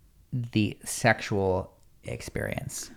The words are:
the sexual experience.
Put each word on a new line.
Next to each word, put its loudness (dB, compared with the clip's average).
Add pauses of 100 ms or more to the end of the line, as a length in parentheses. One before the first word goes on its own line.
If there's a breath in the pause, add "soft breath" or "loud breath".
(320)
the 0
sexual 2 (300)
experience. -6